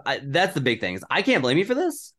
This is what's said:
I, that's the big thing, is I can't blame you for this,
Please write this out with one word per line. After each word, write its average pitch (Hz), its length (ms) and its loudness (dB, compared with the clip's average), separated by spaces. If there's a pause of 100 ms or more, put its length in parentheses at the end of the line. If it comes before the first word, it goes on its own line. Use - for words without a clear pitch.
I, 131 180 -2
that's 160 300 2
the 147 80 -2
big 123 180 2
thing, 90 160 -4
is 95 160 -10
I 170 100 0
can't 208 200 2
blame 127 160 4
you 190 80 4
for 247 100 0
this, 311 440 -4